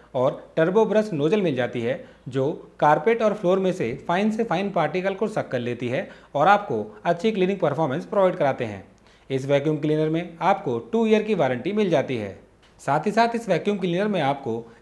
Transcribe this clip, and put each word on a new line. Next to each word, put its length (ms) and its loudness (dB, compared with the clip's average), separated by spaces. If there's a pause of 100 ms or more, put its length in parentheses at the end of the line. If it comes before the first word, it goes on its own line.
(140)
और 420 -2
टर्बो 300 4
ब्रश 260 2
नोजल 300 2
मिल 140 0
जाती 240 -2
है 240 -4 (240)
जो 220 -2 (300)
कारपेट 420 4
और 120 2
फ्लोर 240 2
में 140 0
से 200 -2 (160)
फाइन 220 2
से 140 -2
फाइन 260 -2
पार्टिकल 440 0
को 140 -2
सक 200 -4
कर 100 -2
लेती 300 -4
है 200 -4 (260)
और 140 4
आपको 360 2 (200)
अच्छी 280 0
क्लीनिंग 260 0
परफॉर्मेंस 480 0
प्रोवाइड 300 2
कराते 280 0
हैं। 200 -10 (460)
इस 160 -4
वैक्यूम 320 2
क्लीनर 300 0
में 340 -4
आपको 360 0 (120)
टू 160 2
ईयर 160 4
की 120 -2
वारंटी 380 0
मिल 180 0
जाती 260 0
है। 220 -8 (420)
साथ 260 0
ही 60 -2
साथ 220 2
इस 140 -6
वैक्यूम 300 0
क्लीनर 300 -2
में 120 0
आपको 440 -2 (180)